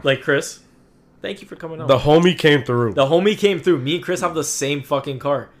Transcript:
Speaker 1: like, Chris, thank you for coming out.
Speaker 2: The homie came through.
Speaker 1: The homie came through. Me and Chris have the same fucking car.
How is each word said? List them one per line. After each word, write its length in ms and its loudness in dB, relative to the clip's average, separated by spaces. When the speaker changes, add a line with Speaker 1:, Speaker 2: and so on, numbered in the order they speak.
Speaker 1:
like, 180 0
Chris, 380 -2
thank 200 -10
you 60 -20
for 80 -18
coming 260 -14
out. 60 -10
Speaker 2:
The 120 4
homie 380 4
came 260 4
through. 300 0
Speaker 1:
The 140 2
homie 300 2
came 220 0
through. 200 2
Me 160 -4
and 80 -6
Chris 180 -4
have 140 -4
the 80 -2
same 400 -4
fucking 360 -4
car. 300 -4